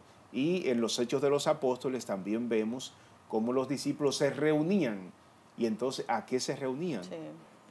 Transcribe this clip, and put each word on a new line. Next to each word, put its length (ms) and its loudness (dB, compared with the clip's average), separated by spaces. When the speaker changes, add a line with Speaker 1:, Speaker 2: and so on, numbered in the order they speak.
Speaker 1:
Y 380 0
en 100 2
los 200 0
Hechos 220 0
de 80 4
los 180 2
Apóstoles 580 0
también 440 -2
vemos 440 -2
cómo 240 0
los 140 2
discípulos 500 0
se 120 4
reunían, 840 2
y 80 2
entonces, 420 -2
¿a 180 0
qué 140 0
se 160 -2
reunían? 480 -4
Speaker 2:
Sí. 120 -10